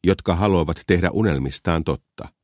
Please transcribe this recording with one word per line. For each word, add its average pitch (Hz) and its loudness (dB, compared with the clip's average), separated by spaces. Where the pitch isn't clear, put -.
jotka 92 0
haluavat 87 0
tehdä 90 2
unelmistaan 82 -2
totta. - -8